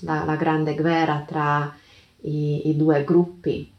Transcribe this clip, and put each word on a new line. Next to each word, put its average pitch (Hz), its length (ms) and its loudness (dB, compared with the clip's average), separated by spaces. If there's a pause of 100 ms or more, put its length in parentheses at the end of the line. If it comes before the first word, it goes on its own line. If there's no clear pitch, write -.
la, 160 240 -4
la 156 120 -2
grande 156 400 0
guerra 156 500 0
tra 147 480 -2 (480)
i, 147 460 -2
i 151 80 2
due 151 260 4
gruppi. 165 760 0